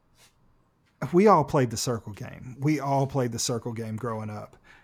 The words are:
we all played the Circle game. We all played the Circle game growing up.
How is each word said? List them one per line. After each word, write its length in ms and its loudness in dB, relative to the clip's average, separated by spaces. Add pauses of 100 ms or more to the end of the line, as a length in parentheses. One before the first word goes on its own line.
(1120)
we 140 6
all 180 8
played 260 2
the 60 -6
Circle 360 -6
game. 480 -14
We 200 0
all 260 2
played 260 -2
the 60 -6
Circle 340 -4
game 240 -8
growing 340 -6
up. 260 -12 (280)